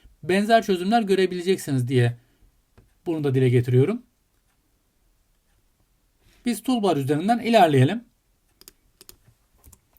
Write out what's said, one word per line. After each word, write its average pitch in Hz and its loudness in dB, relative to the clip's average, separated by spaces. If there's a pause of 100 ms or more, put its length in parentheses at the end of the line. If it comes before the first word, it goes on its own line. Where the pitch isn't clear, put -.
(220)
Benzer 208 0
çözümler 202 -2
görebileceksiniz 180 -2
diye 120 0 (880)
bunu 156 -6
da 139 -2
dile 131 2
getiriyorum. 127 0 (2500)
Biz 240 -6
toolbar 208 -2
üzerinden 151 -2
ilerleyelim. 180 2 (1900)